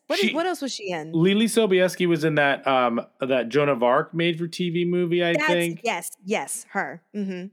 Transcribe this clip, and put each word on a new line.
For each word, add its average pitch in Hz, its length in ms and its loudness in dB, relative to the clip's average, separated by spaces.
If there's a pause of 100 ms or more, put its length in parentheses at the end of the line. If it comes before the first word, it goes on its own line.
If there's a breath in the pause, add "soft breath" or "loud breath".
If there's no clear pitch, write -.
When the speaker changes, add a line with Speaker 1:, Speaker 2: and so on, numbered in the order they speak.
Speaker 1:
What 330 120 -2
is, 403 100 2
Speaker 2:
She - 60 -4
Speaker 1:
what 330 100 0
else 359 160 -4
was 269 140 -6
she 202 160 -10
in? 160 220 -6
Speaker 2:
Lily 196 340 4
Sobieski 185 580 2
was 165 200 2
in 160 100 0
that, 143 320 2
um, 123 320 2 (220)
that 127 260 0
Joan 143 220 2
of 123 140 0
Arc 139 300 2
made 170 240 0
for 170 120 -6
T 180 200 -4
V 175 140 -2
movie, 175 400 0
I 170 80 2
Speaker 1:
That's, 294 160 0
Speaker 2:
think. 170 380 0
Speaker 1:
yes, 185 260 -4 (140)
yes, 185 460 -6
her. 170 300 -6 (140)
Mm-hmm. 190 380 -6